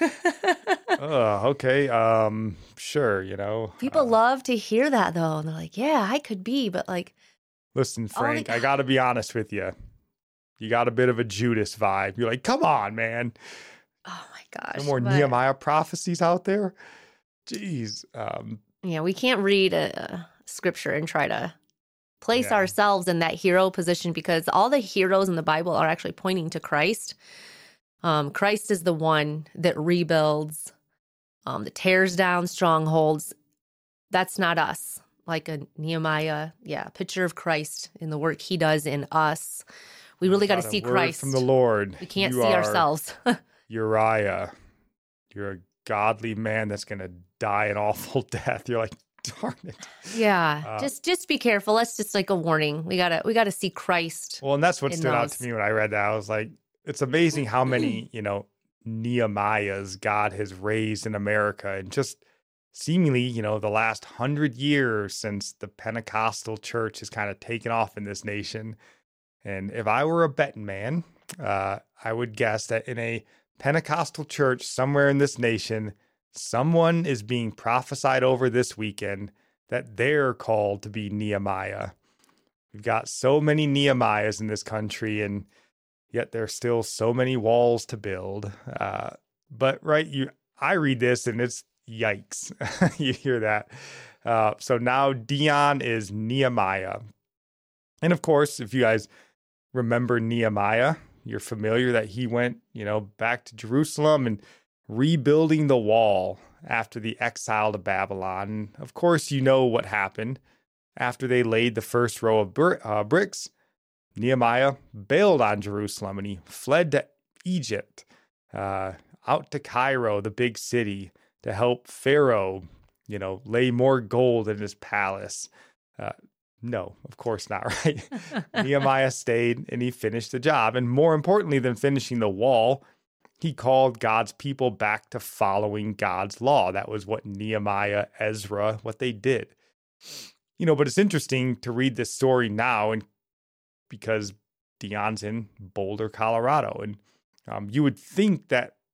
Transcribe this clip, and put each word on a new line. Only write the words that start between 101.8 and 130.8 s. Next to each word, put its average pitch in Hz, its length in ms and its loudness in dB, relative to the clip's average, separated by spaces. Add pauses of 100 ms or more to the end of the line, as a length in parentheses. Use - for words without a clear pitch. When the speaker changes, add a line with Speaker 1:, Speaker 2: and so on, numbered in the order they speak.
Speaker 2:
that 113 140 2
he 117 200 -6
went, 120 320 -2 (140)
you 110 120 -10
know, 107 180 -2
back 113 440 -4
to 117 100 -20
Jerusalem 147 720 2
and 107 160 -2 (460)
rebuilding 151 800 4
the 131 120 6
wall 104 600 4 (280)
after 113 340 -4
the 110 200 -6
exile 107 520 0
to 104 60 -4
Babylon. 95 680 -4
And 107 200 -8 (100)
of - 160 -16
course, 170 360 2
you 139 100 0
know 131 240 6
what 117 220 2
happened. 107 540 -4 (560)
After 123 300 -4
they 123 160 4
laid 113 320 2
the 110 60 -4
first 120 420 0
row 110 180 4
of 98 140 -2
br-, 175 200 4 (100)
uh, 107 200 0
bricks, 180 440 0 (680)
Nehemiah 123 580 4 (340)
bailed 175 320 6
on 104 200 2
Jerusalem 101 580 -6
and 101 80 -6
he 98 180 -8
fled 156 480 0
to 143 140 0 (380)
Egypt, 147 600 -6 (480)
uh, 98 400 -4 (340)
out 143 240 0
to 147 80 -6
Cairo, 123 600 0
the 104 100 -4
big 120 260 -2
city, 101 540 -4 (320)
to 113 100 -6
help 123 360 0
Pharaoh, 110 760 2 (440)
you 104 120 -8
know, 95 260 -8
lay 123 260 2
more 131 300 4
gold 117 480 2
in 104 100 -2
his 104 160 -8
palace. 101 720 -4 (500)
Uh, 104 140 -8 (500)
no, 101 320 -8 (120)
of - 100 -20
course 110 340 -6
not, 104 140 -6
<laughs> - 200 -4
right? 143 240 -2 (240)
Speaker 1:
<laughs> 214 220 -8
Speaker 2:
Nehemiah 135 560 2
stayed 120 600 0
and 120 120 -4
he 123 80 0
finished 113 420 -4
the 131 60 -4
job. 120 380 2
And 123 120 0